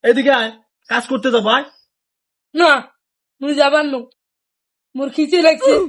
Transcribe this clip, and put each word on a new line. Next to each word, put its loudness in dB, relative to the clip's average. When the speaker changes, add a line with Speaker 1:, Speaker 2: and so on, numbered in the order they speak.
Speaker 1:
এদিকে 2
আয়, -6
কাজ -4
করতে -4
তো 2
ভাই। 0
Speaker 2:
না, 4
মুই -4
যাবার 2
ন। -6
মোর -6
খিচে 0
লাগছে 2